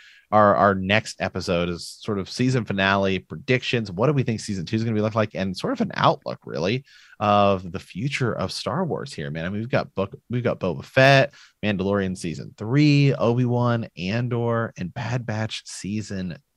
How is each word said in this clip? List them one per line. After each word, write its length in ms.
our, 240
our 180
next 460
episode 480
is 180
sort 180
of 100
season 360
finale 560
predictions. 720
What 140
do 80
we 80
think 180
season 240
two 120
is 60
gonna 140
be 60
look 120
like? 200
And 220
sort 180
of 80
an 120
outlook, 500
really, 400
of 500
the 80
future 540
of 180
Star 340
Wars 280
here, 180
man. 140
I 60
mean, 100
we've 80
got 260
book, 240
we've 120
got 160
Boba 260
Fett, 480
Mandalorian 540
season 400
three, 580
Obi-Wan, 800
Andor, 800
and 160
Bad 340
Batch 400
season 720